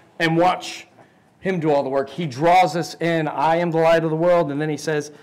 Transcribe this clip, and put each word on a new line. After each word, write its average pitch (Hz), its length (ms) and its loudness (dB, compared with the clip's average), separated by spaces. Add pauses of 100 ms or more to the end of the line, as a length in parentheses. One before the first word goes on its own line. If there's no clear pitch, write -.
(180)
and 165 180 0
watch - 520 -2 (500)
him 170 220 -4
do 151 100 0
all 143 120 2
the 131 60 -8
work. 139 220 -2
He 170 160 -6
draws 170 500 2
us - 240 -6
in, 165 280 0
"I 156 280 0
am 175 140 0
the 160 80 0
light 165 260 4
of 160 60 -4
the 156 60 -2
world," 170 340 2
and 143 100 -4
then 156 80 -4
he 147 80 -4
says, 147 360 -6 (100)